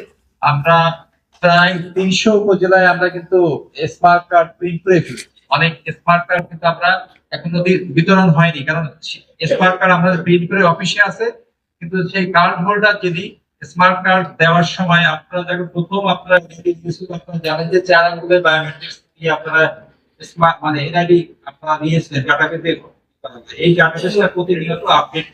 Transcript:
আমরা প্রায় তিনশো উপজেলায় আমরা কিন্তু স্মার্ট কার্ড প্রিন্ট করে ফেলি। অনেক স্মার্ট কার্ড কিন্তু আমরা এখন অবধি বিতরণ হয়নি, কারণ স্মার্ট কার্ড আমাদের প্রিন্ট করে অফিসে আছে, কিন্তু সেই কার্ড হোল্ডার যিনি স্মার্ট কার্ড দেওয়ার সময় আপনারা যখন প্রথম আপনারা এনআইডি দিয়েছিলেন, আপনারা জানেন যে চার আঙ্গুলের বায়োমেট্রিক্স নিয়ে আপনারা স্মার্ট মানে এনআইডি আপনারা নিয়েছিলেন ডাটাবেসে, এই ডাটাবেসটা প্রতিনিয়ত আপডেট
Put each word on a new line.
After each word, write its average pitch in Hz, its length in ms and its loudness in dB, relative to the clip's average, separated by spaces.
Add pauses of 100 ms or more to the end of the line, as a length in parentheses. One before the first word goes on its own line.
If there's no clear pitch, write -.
(420)
আমরা 143 340 2 (680)
প্রায় 175 320 4 (200)
তিনশো 185 360 0 (120)
উপজেলায় 185 500 4
আমরা 175 240 0
কিন্তু 175 220 0 (560)
স্মার্ট 175 360 2
কার্ড 170 180 4 (100)
প্রিন্ট 175 260 -6
করে 185 220 4
ফেলি। - 180 -14 (320)
অনেক 165 160 0 (260)
স্মার্ট 175 300 0
কার্ড 170 220 -2
কিন্তু 170 220 -8
আমরা 175 180 -2 (440)
এখন 165 240 -10
অবধি 180 140 0 (240)
বিতরণ 185 400 4
হয়নি, 160 320 2
কারণ 160 160 -4 (680)
স্মার্ট 185 260 2
কার্ড 185 200 2
আমাদের 175 260 2
প্রিন্ট 175 260 2
করে 165 120 0 (100)
অফিসে 185 360 -4
আছে, - 180 -6 (520)
কিন্তু 175 180 -8 (140)
সেই 185 140 -2 (120)
কার্ড 175 280 2
হোল্ডার 202 400 2
যিনি 175 200 -4 (460)
স্মার্ট 180 340 2
কার্ড 185 200 2 (160)
দেওয়ার 165 260 4 (100)
সময় 170 280 2 (100)
আপনারা 180 340 -8
যখন 180 260 -6
প্রথম 180 260 -4 (140)
আপনারা 180 280 0
এনআইডি - 380 -6
দিয়েছিলেন, 170 380 -10
আপনারা 170 280 -12
জানেন 160 260 -4
যে 180 160 4
চার 170 220 6
আঙ্গুলের 175 360 0
বায়োমেট্রিক্স 156 520 -4 (160)
নিয়ে 160 220 -4
আপনারা - 260 -2 (680)
স্মার্ট 165 340 0
মানে 151 140 -2 (100)
এনআইডি 175 300 2 (300)
আপনারা - 340 -6
নিয়েছিলেন 160 460 -2
ডাটাবেসে, 160 420 -2 (920)
এই 170 140 4
ডাটাবেসটা 185 560 0
প্রতিনিয়ত 170 480 -4 (160)
আপডেট - 360 -6